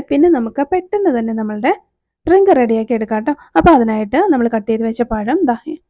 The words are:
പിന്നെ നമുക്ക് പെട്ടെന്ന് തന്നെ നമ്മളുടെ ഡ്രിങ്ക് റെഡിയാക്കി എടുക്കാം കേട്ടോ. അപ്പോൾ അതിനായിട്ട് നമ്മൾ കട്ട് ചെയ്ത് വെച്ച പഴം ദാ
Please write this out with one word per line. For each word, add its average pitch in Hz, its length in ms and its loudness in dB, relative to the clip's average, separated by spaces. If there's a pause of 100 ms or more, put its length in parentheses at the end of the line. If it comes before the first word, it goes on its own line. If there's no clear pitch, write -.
പിന്നെ 302 200 4 (100)
നമുക്ക് 233 340 -4
പെട്ടെന്ന് 370 460 -2
തന്നെ 226 220 -4
നമ്മളുടെ 214 320 -2 (540)
ഡ്രിങ്ക് 392 300 4
റെഡിയാക്കി 226 380 0
എടുക്കാം 214 240 -4
കേട്ടോ. 285 140 -4 (240)
അപ്പോൾ 349 180 4
അതിനായിട്ട് 220 440 0 (120)
നമ്മൾ 240 220 2
കട്ട് 214 160 -4
ചെയ്ത് 226 180 -2
വെച്ച 226 140 -4 (100)
പഴം 220 260 -4 (120)
ദാ 233 60 0 (340)